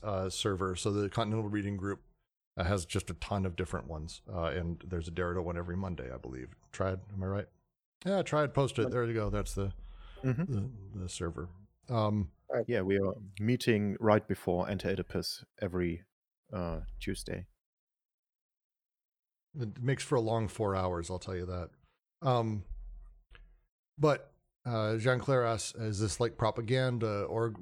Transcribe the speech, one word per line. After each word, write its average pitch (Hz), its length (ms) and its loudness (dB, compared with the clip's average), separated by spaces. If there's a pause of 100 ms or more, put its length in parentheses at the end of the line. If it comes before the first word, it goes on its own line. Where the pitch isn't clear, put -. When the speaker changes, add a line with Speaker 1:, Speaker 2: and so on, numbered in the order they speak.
Speaker 1:
uh, 95 260 0
server. 92 460 0
So 104 160 0
the 104 160 2
Continental 107 420 0
Reading 101 260 0
Group, 98 260 -4 (540)
uh, 87 80 0
has 90 220 2
just - 240 -2
a 87 40 -6
ton 98 300 0
of 87 120 -2
different 76 320 -4
ones, 80 340 -8 (100)
uh, 87 120 0
and 85 420 0
there's 87 220 -4
a - 20 -6
Derrida 87 320 0
one 85 160 -2
every 87 180 -4
Monday, 87 380 -4
I 64 40 -10
believe. 64 360 -10 (180)
Triad, 95 280 -2 (120)
am 95 100 -4
I 92 40 -2
right? 98 200 -2 (580)
Yeah, 190 180 2
Triad 151 320 2
posted. 127 380 2
There 123 120 2
you 117 100 0
go. 107 140 2
That's 101 260 0
the, 98 180 0 (520)
Speaker 2:
Mm-hmm. 131 280 2
Speaker 1:
the, 107 180 -2 (320)
the 90 80 -6
server. 85 380 -4 (420)
Um, 104 400 2 (200)
Speaker 3:
Right. 120 160 2
Speaker 2:
Yeah, 117 140 2
we 98 180 4
are 98 160 2 (240)
meeting 104 640 4
right 107 260 6
before 92 420 0
Enter 98 200 -2
Oedipus 90 560 -2 (160)
every, 87 420 -2 (500)
uh, 85 280 -2 (180)
Tuesday. 95 460 -6 (2250)
Speaker 1:
It 113 220 -6
makes 131 220 2
for 147 120 2
a 120 40 6
long 113 280 2
four 98 260 0
hours, 90 360 0
I'll 92 80 -4
tell 95 180 -6
you 90 100 -4
that. 90 240 -6 (520)
Um, 117 420 2 (1300)
but, 147 340 2 (320)
uh, 110 320 2
Jean 123 220 4
Claire 127 260 4
asks, 113 340 0
"Is 107 220 -2
this 104 200 0
like 117 160 2
propaganda 113 880 2
or 113 380 0